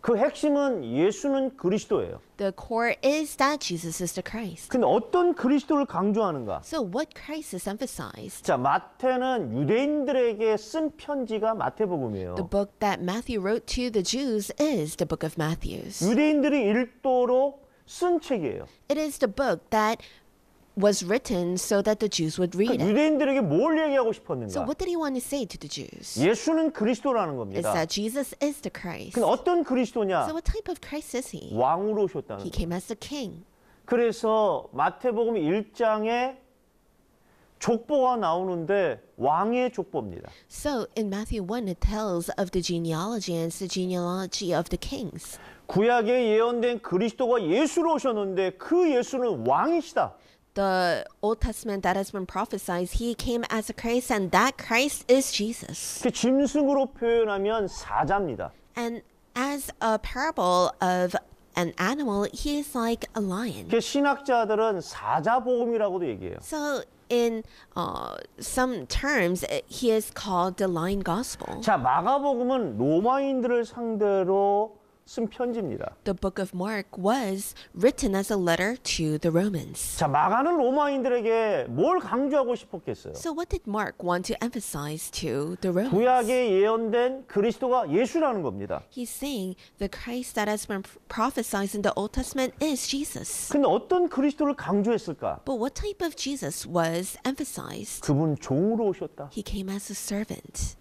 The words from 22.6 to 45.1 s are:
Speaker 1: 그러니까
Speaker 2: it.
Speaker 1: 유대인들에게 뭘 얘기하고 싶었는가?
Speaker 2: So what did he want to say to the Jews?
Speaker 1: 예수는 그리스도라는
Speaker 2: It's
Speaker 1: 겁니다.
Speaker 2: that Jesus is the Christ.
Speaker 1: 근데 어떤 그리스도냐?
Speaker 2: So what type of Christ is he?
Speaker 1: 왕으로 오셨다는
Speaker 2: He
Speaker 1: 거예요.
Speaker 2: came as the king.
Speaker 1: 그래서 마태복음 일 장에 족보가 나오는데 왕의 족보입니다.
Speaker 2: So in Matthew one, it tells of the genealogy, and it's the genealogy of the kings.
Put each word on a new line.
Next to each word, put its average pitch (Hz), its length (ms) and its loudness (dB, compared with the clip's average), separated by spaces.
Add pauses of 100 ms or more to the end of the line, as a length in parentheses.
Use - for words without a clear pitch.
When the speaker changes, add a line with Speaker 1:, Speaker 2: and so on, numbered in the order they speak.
Speaker 1:
그러니까 147 80 0
Speaker 2:
it. 202 60 4
Speaker 1:
유대인들에게 277 500 4
뭘 240 400 4
얘기하고 294 320 2
싶었는가? 120 400 -6
Speaker 2:
So - 80 -4
what 285 160 -4
did 381 100 -4
he 349 80 -2
want 294 220 -2
to 240 80 -6
say 277 180 -4
to - 140 -10
the 151 100 -14
Jews? - 540 -8
Speaker 1:
예수는 311 500 2
그리스도라는 214 640 0
Speaker 2:
It's 131 60 -6
Speaker 1:
겁니다. 104 340 -2
Speaker 2:
that 170 160 0
Jesus 226 480 -4
is 285 240 -2
the - 80 -8
Christ. - 480 -12
Speaker 1:
근데 226 80 4
어떤 311 380 2
그리스도냐? 208 680 0
Speaker 2:
So - 80 -4
what 339 80 -6
type 427 240 -2
of 349 100 -6
Christ - 380 -8
is - 180 -8
he? - 220 -12
Speaker 1:
왕으로 190 460 2
오셨다는 151 420 -4
Speaker 2:
He 170 60 -8
Speaker 1:
거예요. - 20 -14
Speaker 2:
came 175 220 -2
as 185 180 -6
the - 60 -6
king. 202 420 -10 (440)
Speaker 1:
그래서 220 880 2
마태복음 220 640 0
일 185 360 0
장에 233 640 0 (1200)
족보가 254 600 2
나오는데 175 840 0 (160)
왕의 208 560 2
족보입니다. 117 560 -6 (180)
Speaker 2:
So 277 380 -4 (100)
in 214 120 -2
Matthew 208 340 -4
one, 208 260 -4
it 220 140 -6
tells 202 560 -2
of 185 140 -2
the 185 100 0
genealogy, 175 720 -2
and 165 160 -2
it's - 80 -10
the 190 100 -6
genealogy 180 840 -2
of 165 160 0
the 180 80 -2
kings. - 640 -8 (260)